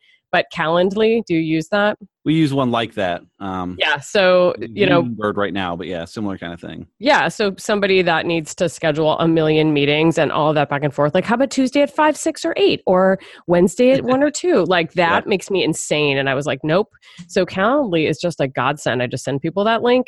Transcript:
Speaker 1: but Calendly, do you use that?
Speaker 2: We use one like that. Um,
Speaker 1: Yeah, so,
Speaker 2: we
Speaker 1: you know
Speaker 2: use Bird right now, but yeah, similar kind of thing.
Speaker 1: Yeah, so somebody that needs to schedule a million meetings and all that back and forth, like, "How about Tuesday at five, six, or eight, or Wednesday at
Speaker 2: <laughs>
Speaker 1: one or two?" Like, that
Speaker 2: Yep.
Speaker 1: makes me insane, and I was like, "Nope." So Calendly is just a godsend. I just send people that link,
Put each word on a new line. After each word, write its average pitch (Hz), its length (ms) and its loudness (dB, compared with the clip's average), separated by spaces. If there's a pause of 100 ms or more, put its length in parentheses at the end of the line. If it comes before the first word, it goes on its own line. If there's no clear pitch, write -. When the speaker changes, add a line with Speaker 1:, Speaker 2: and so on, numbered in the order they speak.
(320)
Speaker 1:
but 175 220 0
Calendly, 196 720 0
do - 80 -4
you 165 60 2
use 160 300 -2
that? 208 280 0 (280)
Speaker 2:
We 147 80 2
use 156 200 2
one 135 160 2
like 117 260 -2
that. 90 260 -2 (180)
Um, 92 400 -8
Speaker 1:
Yeah, 151 220 -2
so, 180 580 2
Speaker 2:
we 98 140 -8
Speaker 1:
you 202 120 0
know 175 180 4
Speaker 2:
use 120 120 -6
Bird 104 220 -2
right 101 160 -2
now, 90 240 -4
but 87 100 -10
yeah, 85 160 -6
similar 98 340 -8
kind 87 160 -12
of 87 60 -16
thing. 85 260 -16 (140)
Speaker 1:
Yeah, 202 300 2
so 196 280 -4
somebody 196 440 0
that 170 240 0
needs 165 300 -4
to 180 120 -2
schedule 156 520 -2
a 165 100 0
million 156 440 2
meetings 147 440 2
and 151 120 2
all 156 240 0
that 143 140 0
back 143 160 -2
and 143 100 -2
forth, 147 220 0
like, 185 80 2
"How 233 120 -2
about 269 160 0
Tuesday 269 300 0
at 285 140 2
five, 302 220 2
six, - 260 -6
or 330 140 -4
eight, 392 280 2
or 190 320 4 (300)
Wednesday 185 440 4
at 269 120 2
Speaker 2:
<laughs> - 0 -
Speaker 1:
one 254 180 0
or 294 80 2
two?" 285 360 0
Like, 175 280 0
that 175 300 2
Speaker 2:
Yep. - 40 -10
Speaker 1:
makes 190 220 -2
me 185 140 0
insane, 151 540 0
and 139 120 0
I 135 60 0
was 143 100 -4
like, 139 200 -4
"Nope." 175 240 0 (400)
So 185 160 0
Calendly 190 640 0
is 151 100 -2
just 170 220 -4
a 143 80 2
godsend. 131 520 -2
I 123 60 0
just 127 160 -8
send 135 160 -4
people 165 240 -4
that 208 180 0
link, 247 260 2